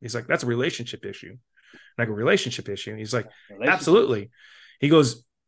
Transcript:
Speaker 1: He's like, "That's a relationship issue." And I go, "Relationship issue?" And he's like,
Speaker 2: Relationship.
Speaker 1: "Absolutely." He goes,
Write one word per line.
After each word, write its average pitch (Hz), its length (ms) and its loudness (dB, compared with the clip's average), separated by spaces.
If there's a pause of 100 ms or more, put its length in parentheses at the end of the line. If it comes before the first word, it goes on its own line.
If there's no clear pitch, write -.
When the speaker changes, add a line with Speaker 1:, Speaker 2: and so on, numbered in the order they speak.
Speaker 1:
He's 117 140 -10
like, 120 140 -8
"That's - 160 0
a - 20 -6
relationship 120 580 -4
issue." 98 280 -14
And - 640 -18
I 120 60 0
go, 110 80 -2
"Relationship 127 560 0
issue?" 101 220 -10
And 110 100 -10
he's 107 120 -8
like, 117 140 -2 (240)
Speaker 2:
Relationship. 117 240 0
Speaker 1:
"Absolutely." 151 560 2 (480)
He 143 100 0
goes, 147 360 4 (240)